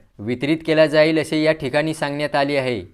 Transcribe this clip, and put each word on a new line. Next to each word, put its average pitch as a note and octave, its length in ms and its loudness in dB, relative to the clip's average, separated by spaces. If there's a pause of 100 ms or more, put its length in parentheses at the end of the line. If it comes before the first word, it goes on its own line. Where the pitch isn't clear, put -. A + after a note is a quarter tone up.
(200)
वितरित B2 380 -2 (100)
केला D#3 180 4
जाईल D#3 340 4
असे D#3 240 0
या D#3 80 2
ठिकाणी D3+ 420 -2
सांगण्यात D3 420 -4
आले C#3+ 220 0
आहे. B2 260 -2 (100)